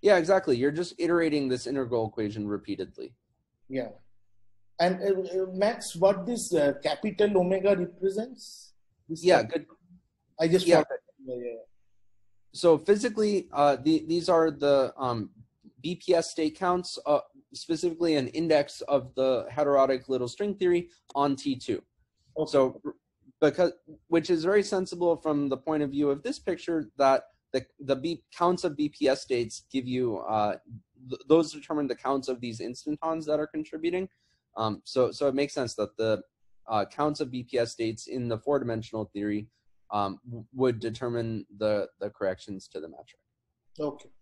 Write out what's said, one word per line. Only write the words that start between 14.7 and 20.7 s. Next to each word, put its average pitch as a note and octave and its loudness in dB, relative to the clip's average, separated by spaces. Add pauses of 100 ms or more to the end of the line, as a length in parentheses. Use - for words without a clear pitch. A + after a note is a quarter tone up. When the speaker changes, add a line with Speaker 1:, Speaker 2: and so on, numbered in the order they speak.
Speaker 1:
um, A#2+ -4 (500)
B E3 -6
P F3+ 2
S E3 0
state D#3 -2
counts, F3+ 0
uh, D3 4 (340)
specifically E3 0
an C3 0
index D#3 0
of C3 0
the C3 0
heterotic C3+ 2
little B2 0
string G3+ -4
theory F3 0 (240)